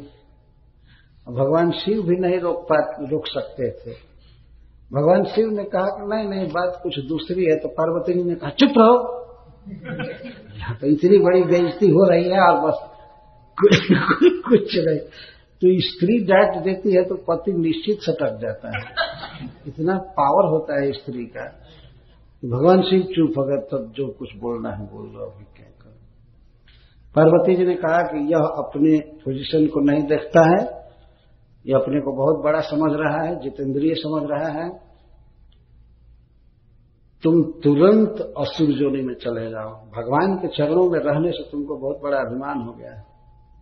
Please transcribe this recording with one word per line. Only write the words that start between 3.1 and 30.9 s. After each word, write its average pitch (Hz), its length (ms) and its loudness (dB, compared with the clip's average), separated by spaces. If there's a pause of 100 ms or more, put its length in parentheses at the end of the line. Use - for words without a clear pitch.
सकते 123 440 -6
थे। - 220 -14 (1000)
भगवान 165 320 4
शिव 220 260 0
ने 208 140 -4
कहा 185 220 -2
कि 202 300 -6
"नहीं, 214 120 -4
नहीं, 190 200 -4
बात 175 340 -4
कुछ 160 160 -6 (100)
दूसरी 175 360 -4
है।" 156 120 4
तो 143 120 -6
पार्वती 170 460 -2
जी 175 100 -2
ने 175 100 -2
कहा, 143 160 -10
"चुप 269 280 4
रहो, 233 380 4 (1400)
यहाँ - 180 -10
तो 139 100 -6
इतनी 180 320 6
बड़ी 180 240 6
बेइज्जती 175 440 2
हो 180 240 6
रही 175 200 2
है 190 100 2
और 160 280 4
बस - 220 -4 (720)
<laughs> - 880 4
कुछ 220 280 2
नहीं।" 160 240 0 (640)
तो 180 180 4
स्त्री 208 440 0
डांट 190 400 2
देती 190 280 -2
है 180 120 4
तो 185 100 -6
पति 170 380 -4
निश्चित 170 480 -2
सटक 135 420 -4
जाता 113 260 -8
है, 101 160 -8 (840)
इतना 160 320 -2
पावर 160 520 0
होता 151 320 -2
है 139 100 -2
स्त्री 123 320 -10
का। 113 360 -16 (840)
भगवान 156 380 4
शिव 185 200 2
चुप 165 360 0
हो 135 60 0
गए, 139 260 -4
तब 117 220 -8
जो 139 160 -8
कुछ 123 280 -14
बोलना 113 340 -8
है 101 220 -10
बोल 107 180 -16
लो, 107 140 -14
अभी 101 200 -18
क्या - 220 -20
करो। - 260 -20 (1200)
पार्वती 175 400 6
जी 180 100 2
ने 180 80 2
कहा 170 280 0
कि 165 160 -4
"यह 147 200 0
अपने 151 600 0
पोजीशन 139 680 -2
को 147 140 -2
नहीं 143 220 2
देखता 151 400 2
है, 185 480 0 (760)